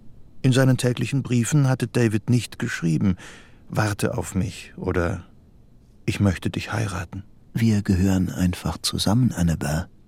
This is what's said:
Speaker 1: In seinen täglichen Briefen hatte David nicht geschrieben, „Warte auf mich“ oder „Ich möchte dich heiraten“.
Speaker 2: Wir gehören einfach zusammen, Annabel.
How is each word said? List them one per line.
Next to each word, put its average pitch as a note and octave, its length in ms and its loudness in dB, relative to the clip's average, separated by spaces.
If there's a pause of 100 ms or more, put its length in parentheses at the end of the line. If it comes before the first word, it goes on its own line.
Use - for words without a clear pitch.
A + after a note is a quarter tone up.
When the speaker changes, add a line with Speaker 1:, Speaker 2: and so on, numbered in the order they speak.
(440)
Speaker 1:
In C3+ 80 4
seinen C3 260 4
täglichen B2 460 -2
Briefen B2+ 460 2
hatte B2+ 180 0
David A2 420 2
nicht A#2+ 300 0
geschrieben, A#2+ 560 0 (540)
„Warte G#2+ 480 -2
auf F2+ 180 -8
mich“ - 400 -6
oder F2+ 480 -2 (840)
„Ich - 140 -2
möchte G2 300 2
dich - 220 -6
heiraten“. G2 520 -6 (300)
Speaker 2:
Wir A2+ 280 2
gehören F#2 480 2
einfach E2+ 500 -2
zusammen, G#2 520 0
Annabel. E2 560 0 (200)